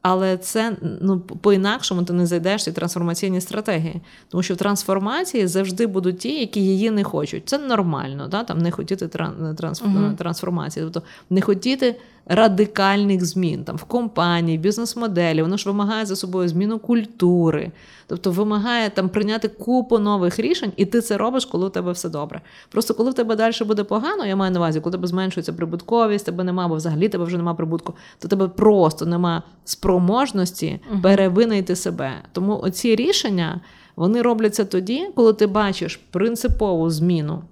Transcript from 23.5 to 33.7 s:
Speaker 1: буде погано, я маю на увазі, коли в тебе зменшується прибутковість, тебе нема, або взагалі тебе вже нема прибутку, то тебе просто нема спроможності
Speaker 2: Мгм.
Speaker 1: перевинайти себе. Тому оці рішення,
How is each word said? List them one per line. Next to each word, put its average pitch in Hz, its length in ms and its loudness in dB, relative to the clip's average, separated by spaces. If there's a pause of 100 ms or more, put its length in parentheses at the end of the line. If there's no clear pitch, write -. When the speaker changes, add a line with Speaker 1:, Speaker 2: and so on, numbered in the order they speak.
Speaker 1:
буде 208 180 0
погано, 262 420 -2
я 190 100 0
маю 190 160 2
на 180 80 0
увазі, 160 200 2
коли 165 120 -4
в - 60 -4
тебе 180 100 -2
зменшується 185 460 -2
прибутковість, 202 720 0
тебе 175 180 -4
нема, 180 220 -2
або 165 100 0
взагалі 160 340 0
тебе 185 160 -2
вже 175 120 -2
нема 170 160 -2
прибутку, 165 400 -4 (260)
то - 80 -10
тебе 190 200 2
просто 185 580 4
нема 170 380 0 (220)
спроможності 185 1120 0 (120)
Speaker 2:
Мгм. 196 100 0
Speaker 1:
перевинайти 196 720 4
себе. 165 360 -4 (200)
Тому 202 320 0
оці 214 320 2
рішення, 196 680 0 (340)